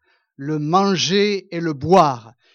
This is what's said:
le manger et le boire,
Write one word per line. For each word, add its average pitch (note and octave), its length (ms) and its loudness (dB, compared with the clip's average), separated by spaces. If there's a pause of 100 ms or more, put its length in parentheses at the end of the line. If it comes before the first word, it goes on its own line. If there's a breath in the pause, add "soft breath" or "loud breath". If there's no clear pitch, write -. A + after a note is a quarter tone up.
(360)
le D3 220 -8
manger F#3 960 0
et E3+ 60 -6
le E3 140 -4
boire, C#3 580 2 (220)